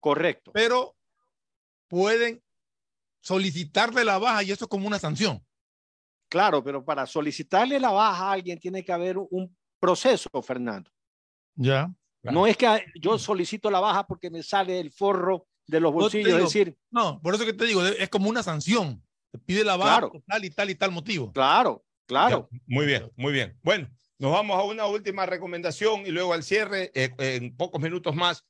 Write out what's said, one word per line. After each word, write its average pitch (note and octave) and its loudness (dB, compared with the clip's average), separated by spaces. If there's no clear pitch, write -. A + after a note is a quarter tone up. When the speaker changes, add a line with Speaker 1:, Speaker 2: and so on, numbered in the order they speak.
Speaker 1:
Correcto. D3+ 0
Speaker 2:
Pero A#3 0
pueden A3+ 0
solicitarle F#3+ 0
la G3 2
baja A3 0
y F#3+ -4
eso G#3 -6
es - -18
como G3 -4
una G#3 -2
sanción. D#3 -2
Speaker 1:
Claro, E3+ 2
pero C3+ -8
para C#3 -2
solicitarle F#3 0
la B3+ 2
baja G3 2
a G3 2
alguien F3 -6
tiene F#3 -8
que F#3 -6
haber F3+ -2
un F#3 -8
proceso, F#3 2
Fernando. A#2+ -6
Speaker 2:
Ya. C#3 0
Speaker 1:
No D#3 2
es A3+ 4
que, B3+ 2
ah, A3 4
yo G#3 2
solicito G#3 -2
la F#3 2
baja G3 0
porque F3+ -12
me E3 -12
sale F#3 0
el D#3 -8
forro F#3+ -2
de D#3 0
los E3 4
Speaker 2:
No D3+ 0
te F3+ 4
Speaker 1:
bolsillos, G#3 2
Speaker 2:
digo, E3+ 6
Speaker 1:
es F3+ 4
decir F3 0
Speaker 2:
no, G#3+ 0
por F3 0
eso G#3+ 0
que A3 -2
te G#3+ -2
digo, G3+ 2
es F#3+ 0
como G3+ 2
una A3+ -2
sanción. E3 -2
Te B2+ -18
pide G3 0
la G3 2
baja G3 4
Speaker 1:
Claro. - 0
Speaker 2:
por D#3 -20
tal G3+ -4
y F3 -10
tal G3+ -2
y F3+ -4
tal F#3+ 0
motivo. E3 -6
Speaker 1:
Claro, D3 4
claro. D3+ 2
Speaker 3:
Ya, A#2+ -14
muy C#3+ 0
bien, C3+ 0
muy C#3 -4
bien. A#2 -4
Bueno, E3+ 0
nos C#3 0
vamos G3+ 0
a - 0
una G#3+ -4
última G3+ -4
recomendación F3+ -4
y F#3 -6
luego F3 -2
al E3 -2
cierre, G3+ -2
eh, C3 0
en B2 -4
pocos E3+ -4
minutos D#3+ -4
más F3 -2